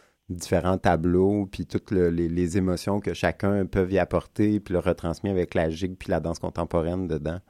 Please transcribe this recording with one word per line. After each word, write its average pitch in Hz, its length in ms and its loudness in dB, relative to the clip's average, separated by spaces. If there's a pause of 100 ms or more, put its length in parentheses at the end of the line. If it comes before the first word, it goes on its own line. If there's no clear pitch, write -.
(280)
différents 90 500 0
tableaux, 92 720 4
puis - 160 -8
toutes - 260 -6
le, 90 180 4
les, 85 180 0
les 85 300 0
émotions 92 400 0
que 95 160 -4
chacun 98 520 0
peut 95 240 0
y 95 80 2
apporter, 104 600 0
puis 98 140 -8
le 90 80 2
retransmet 85 500 -2
avec 90 240 0
la 82 160 0
gigue, 90 260 -6
puis - 140 -8
la 87 80 2
danse 82 220 -4
contemporaine 85 680 -2
dedans. 80 320 -4 (120)